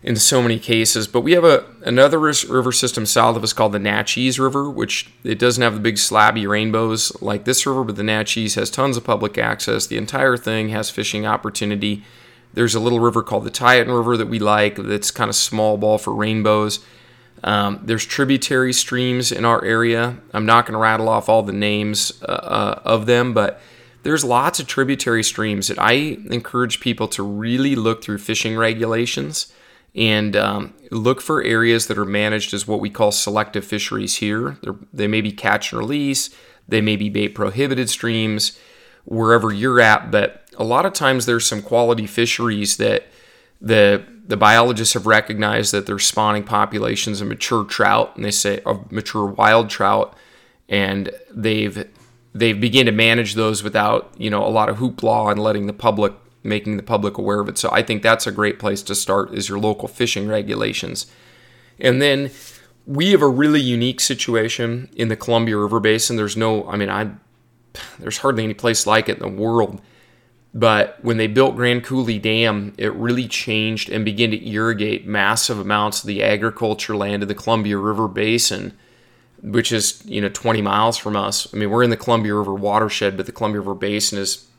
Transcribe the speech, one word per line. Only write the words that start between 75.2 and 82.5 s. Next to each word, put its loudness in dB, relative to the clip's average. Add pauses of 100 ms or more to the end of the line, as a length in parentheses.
amounts -2
of -10
the -2
agriculture -2
land -2
of -6
the -4
Columbia -2
River -2
Basin, -2 (680)
which -2
is, -2
you -6
know, -2
twenty -2
miles 2
from -6
us. -4
I -8
mean, -2
we're 2
in 4
the 0
Columbia 0
River -2